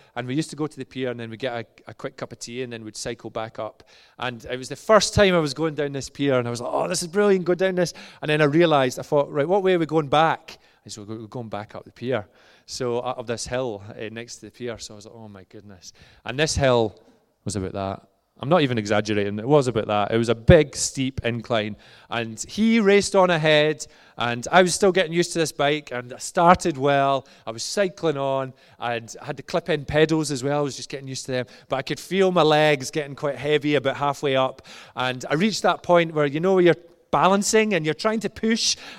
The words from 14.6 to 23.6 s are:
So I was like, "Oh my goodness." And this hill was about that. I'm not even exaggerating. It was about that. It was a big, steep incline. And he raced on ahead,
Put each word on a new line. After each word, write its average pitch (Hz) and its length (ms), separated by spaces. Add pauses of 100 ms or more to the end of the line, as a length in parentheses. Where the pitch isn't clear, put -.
So - 160
I - 20
was 104 100
like, 113 100
"Oh 113 120
my 98 220
goodness." 104 440 (300)
And 120 160
this 156 160
hill 120 400 (480)
was 98 120
about 92 180
that. 98 340 (320)
I'm 127 100
not 170 120
even 127 160
exaggerating. 104 640
It 110 80
was 143 200
about 107 200
that. 104 240
It 113 60
was 117 120
a 117 60
big, 147 400
steep - 480
incline. 113 520 (340)
And 113 380
he 226 320
raced 202 360
on 185 140
ahead, 156 560 (320)